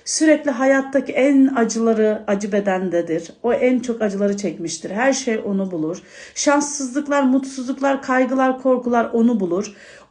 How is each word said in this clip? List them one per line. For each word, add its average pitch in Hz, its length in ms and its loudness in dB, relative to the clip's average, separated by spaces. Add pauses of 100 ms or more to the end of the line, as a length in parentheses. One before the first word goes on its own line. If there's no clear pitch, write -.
Sürekli 302 460 2
hayattaki 269 640 0
en 269 420 4
acıları 220 720 0
acı 202 240 -2
bedendedir. 180 800 -2 (120)
O 240 100 0
en 254 260 2
çok 226 220 -6
acıları 202 360 0
çekmiştir. 170 540 -8
Her 254 220 0
şey 233 320 -4
onu 196 260 -2
bulur. 165 260 -4 (380)
Şanssızlıklar, 285 880 0
mutsuzluklar, 269 760 -2
kaygılar, 262 600 0
korkular 240 520 0
onu 233 260 4
bulur. 190 340 -2 (380)